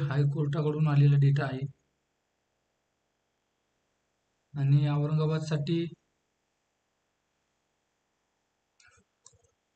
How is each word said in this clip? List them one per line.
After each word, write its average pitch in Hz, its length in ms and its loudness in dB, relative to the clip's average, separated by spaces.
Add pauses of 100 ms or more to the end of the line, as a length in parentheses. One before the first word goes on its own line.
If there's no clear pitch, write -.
हायकोर्टाकडून 147 840 -2
आलेला 143 340 4
डेटा 139 240 2
आहे. 131 200 -6 (3000)
आणि 143 360 2
औरंगाबादसाठी 156 920 -2 (4000)